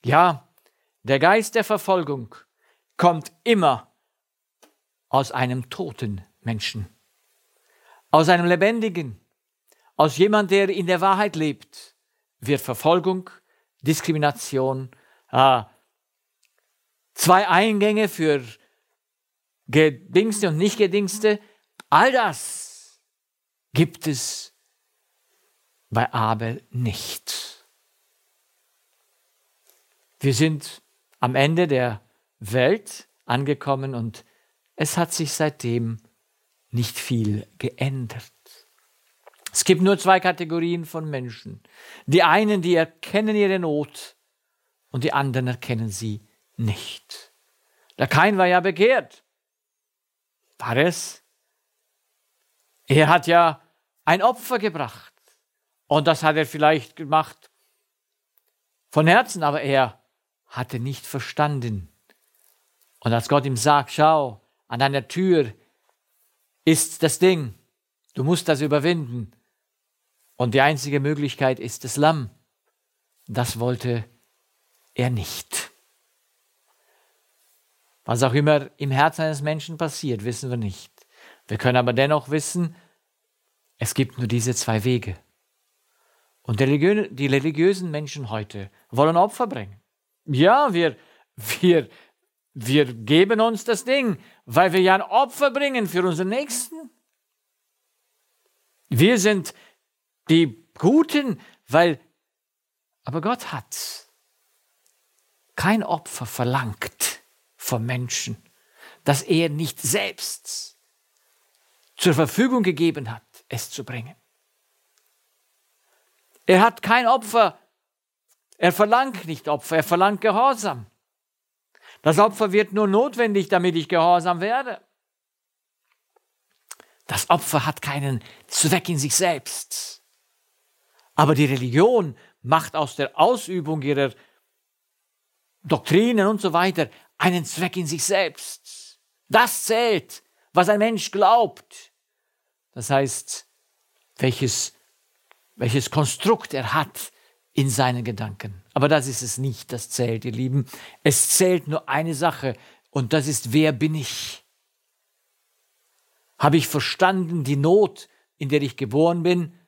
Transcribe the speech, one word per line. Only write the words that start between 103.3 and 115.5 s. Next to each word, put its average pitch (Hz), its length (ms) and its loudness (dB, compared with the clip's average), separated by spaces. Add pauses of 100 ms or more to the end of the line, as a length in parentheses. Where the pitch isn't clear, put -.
hat - 540 -12 (1500)
kein 208 260 0
Opfer - 440 -6
verlangt - 960 -6 (340)
vom 113 280 -6
Menschen, 123 520 -6 (640)
das 139 200 0
er 165 260 0
nicht 151 320 -6
selbst - 1000 -8 (1160)
zur 175 180 2
Verfügung 226 480 2
gegeben 151 480 -2
hat, - 380 -20
es - 220 -10
zu - 140 -12
bringen. 120 300 -14 (2250)